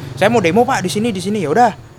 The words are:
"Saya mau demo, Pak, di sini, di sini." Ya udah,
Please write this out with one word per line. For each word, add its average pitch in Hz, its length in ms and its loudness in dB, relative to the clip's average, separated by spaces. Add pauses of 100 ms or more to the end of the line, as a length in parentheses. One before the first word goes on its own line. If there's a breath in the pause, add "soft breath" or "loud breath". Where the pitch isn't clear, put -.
(160)
"Saya 202 160 2
mau 240 80 2
demo, 190 240 2
Pak, 233 160 -2
di 185 100 -4
sini, 220 220 -2
di 190 80 -6
sini." 196 240 -4
Ya 143 80 -2
udah, 220 240 4 (240)